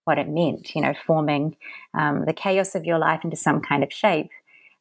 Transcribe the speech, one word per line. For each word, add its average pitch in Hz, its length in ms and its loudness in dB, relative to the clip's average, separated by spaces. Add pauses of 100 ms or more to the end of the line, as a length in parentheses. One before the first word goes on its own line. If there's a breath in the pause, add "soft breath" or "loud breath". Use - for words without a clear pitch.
what 147 160 0
it 139 80 -4
meant, 156 480 -2
you 156 60 -2
know, 139 120 2 (140)
forming, 151 480 2 (420 loud breath)
um, 147 280 0
the 160 80 0
chaos 190 420 0
of 165 100 -4
your 170 140 2
life 160 240 2
into 160 140 -4
some 151 240 2
kind 143 220 0
of - 100 -6
shape, 175 360 0 (520 soft breath)